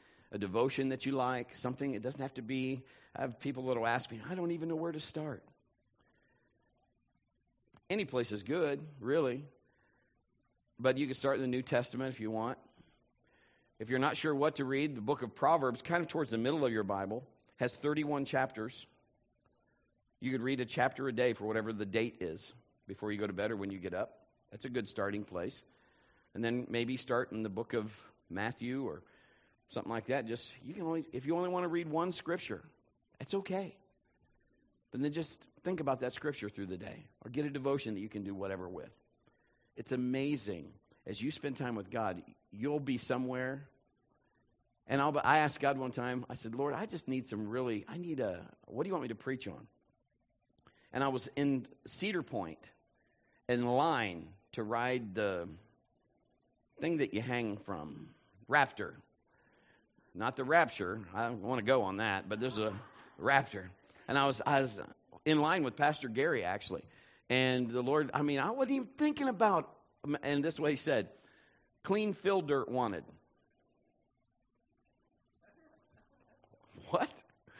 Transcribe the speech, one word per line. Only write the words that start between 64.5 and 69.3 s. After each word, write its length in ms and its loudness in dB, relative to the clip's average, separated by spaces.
was 200 0
in 140 6
line 240 4
with 120 0
Pastor 340 2
Gary, 340 2
actually. 400 -2
And 400 4
the 120 0
Lord, 320 2
I 80 2
mean, 180 2
I 120 2
wasn't 200 2
even 260 0
thinking 320 2
about, 440 4